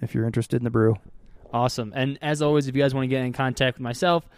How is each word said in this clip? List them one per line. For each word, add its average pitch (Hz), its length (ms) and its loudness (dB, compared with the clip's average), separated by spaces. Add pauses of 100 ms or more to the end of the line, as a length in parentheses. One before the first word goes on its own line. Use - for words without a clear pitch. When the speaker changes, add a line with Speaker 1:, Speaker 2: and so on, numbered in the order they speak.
Speaker 1:
if 117 140 -4
you're 113 100 0
interested 117 300 -2
in 120 80 -2
the 120 60 -2
brew. 110 260 4 (580)
Speaker 2:
Awesome. 117 420 -2
And 135 260 -2
as 151 200 -2
always, 147 260 4
if 131 80 -4
you 139 60 2
guys 139 120 4
wanna 131 140 0
get 131 160 0
in 127 80 -2
contact 131 460 0
with - 40 -12
myself, 165 460 0 (100)